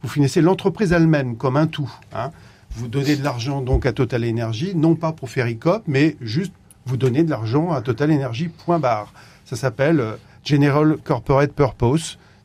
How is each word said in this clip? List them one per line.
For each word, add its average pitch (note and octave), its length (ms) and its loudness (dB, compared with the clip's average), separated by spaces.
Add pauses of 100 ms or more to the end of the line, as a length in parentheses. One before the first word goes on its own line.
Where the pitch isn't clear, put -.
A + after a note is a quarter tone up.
Vous B2 80 -8
financez C#3+ 320 2
l'entreprise F#3 500 2
elle-même D3+ 460 2
comme C3+ 200 0
un G3+ 100 4
tout, D3 240 -6 (220)
hein. A2+ 180 -6 (440)
Vous A#2 120 -8
donnez C#3 280 0
de C3+ 80 -4
l'argent C3+ 380 -4
donc B2+ 240 0
à B2 80 0
Total A#2+ 320 -2
Energy, A#2 480 -4
non E3 220 4
pas D#3+ 160 -4
pour C3 180 -10
faire B2 180 -2
icop, E3 380 -2
mais D3+ 360 2
juste C3 320 -4 (340)
vous B2 100 -2
donnez B2+ 260 2
de E3 60 0
l'argent C#3 420 -2
à C3+ 100 -2
Total B2+ 300 -2
Energy, C#3 360 -2
point E3+ 320 -2
barre. A2+ 340 -2 (320)
Ça C3 100 -10
s'appelle, C3+ 440 0
euh, A2 160 -2 (280)
General D3 600 4
Corporate C#3 500 2
Purpose, C#3 640 0 (280)